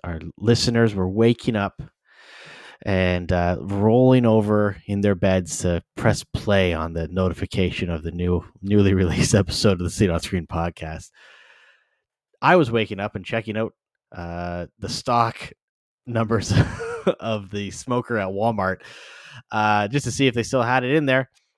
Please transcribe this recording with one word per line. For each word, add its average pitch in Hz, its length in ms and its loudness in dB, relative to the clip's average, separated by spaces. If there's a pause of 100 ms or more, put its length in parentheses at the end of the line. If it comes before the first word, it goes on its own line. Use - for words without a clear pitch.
our 82 160 -8 (160)
listeners 117 580 2
were 92 140 -2
waking 117 480 0
up 101 240 -6 (1040)
and, 90 500 0
uh, 87 260 2
rolling 117 680 4
over 104 600 4
in 101 160 -2
their 101 120 4
beds 92 460 0
to 87 240 -2 (140)
press - 260 0
play 95 500 0
on 82 200 -6
the 82 160 -6
notification 90 800 -2
of 80 140 -4
the 82 80 -8
new, 87 340 -2 (160)
newly 98 320 4
<laughs> - 0 -
released 92 420 2
episode 98 380 2
of 87 60 -4
the 87 100 -4
Scene 101 200 2
on 82 120 -2
Screen 85 260 -6
podcast, 82 640 -8 (1300)
I 160 140 6
was 143 160 4
waking 104 300 -2
up 104 160 -6
and 92 80 -12
checking 110 320 -6
out, 110 160 -4 (400)
uh, 87 540 -8 (120)
the 95 100 -8
stock - 600 -2 (560)
numbers 113 460 0 (340)
<laughs> - 320 -4
of 104 320 -6
the 101 200 -6
smoker 120 460 -4
at 95 120 -2
Walmart, 98 480 0 (720)
uh, 107 380 2
just 139 160 -4
to 120 80 -6
see 135 140 2
if 120 60 2
they 117 100 -2
still 127 200 -2
had 123 220 0
it 135 100 0
in 151 120 2
there. 131 220 2 (280)